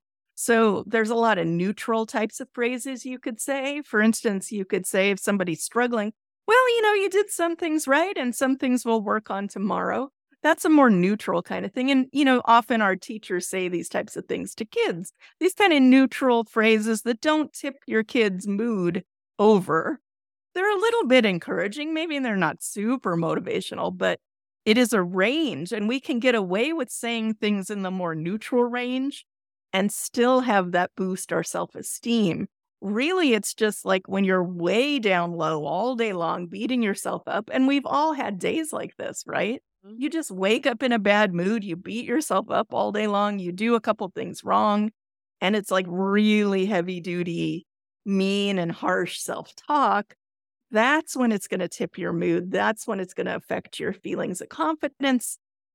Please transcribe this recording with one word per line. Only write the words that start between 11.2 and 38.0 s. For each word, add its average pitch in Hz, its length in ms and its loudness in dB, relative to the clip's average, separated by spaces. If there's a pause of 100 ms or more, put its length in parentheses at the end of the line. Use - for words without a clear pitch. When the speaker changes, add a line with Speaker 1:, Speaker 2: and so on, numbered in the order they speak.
Speaker 1:
kind 185 240 -8
of 196 60 -8
thing. 254 180 -2
And, 262 220 4
you 277 140 2
know, 254 180 6
often 233 380 4
our 190 160 2
teachers 202 500 -6
say 185 220 -2
these 175 180 -4
types - 300 -6
of 190 80 -10
things 185 300 -6
to 226 100 -6
kids, 202 480 -4 (260)
these 359 140 2
kind 403 180 4
of 285 100 6
neutral 254 600 6
phrases 220 600 2
that 233 180 -2
don't 311 320 0
tip 277 220 -8 (120)
your 220 160 0
kid's 202 420 0
mood 202 600 -2 (340)
over. 202 600 4 (520)
They're 381 160 0
a 403 120 0
little 466 240 2
bit 247 180 6
encouraging. 202 720 -2
Maybe 311 260 -4
they're 240 160 -2
not 165 260 0
super 214 540 -2
motivational, 170 840 -4
but 185 220 -2 (460)
it 220 120 4
is 247 140 4
a 214 100 2
range, 190 720 -2
and 208 160 -4
we 254 140 -2
can 254 180 -4
get 247 160 2
away 214 380 0
with 302 160 -4
saying 226 460 -4
things 208 340 -2
in 202 120 -6
the 185 100 -4
more 180 220 -4
neutral 214 520 -2
range 247 600 -4 (460)
and 196 220 0
still 254 480 2
have 196 320 2
that 180 240 2
boost 185 340 -4
our 165 120 0
self-esteem. - 1080 -2 (320)
Really, 269 520 2
it's 208 200 -2
just, 214 320 -2
like, 190 240 0
when 190 160 0
you're 185 180 2
way 190 560 0
down 180 380 0
low 156 260 -2
all 196 320 -2
day 226 160 -2
long, 170 360 -4
beating 233 360 -4
yourself 190 440 -2
up, 202 260 -4
and 262 120 2
we've 277 200 2
all 302 260 0